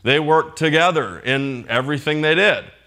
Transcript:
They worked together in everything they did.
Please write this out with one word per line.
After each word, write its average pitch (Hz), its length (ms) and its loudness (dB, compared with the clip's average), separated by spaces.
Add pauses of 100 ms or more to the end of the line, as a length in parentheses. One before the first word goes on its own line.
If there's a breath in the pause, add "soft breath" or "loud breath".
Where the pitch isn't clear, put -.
They 135 160 2
worked 156 380 2
together 160 600 0
in 135 500 -4
everything 143 520 -2
they 156 140 2
did. 175 300 0 (220)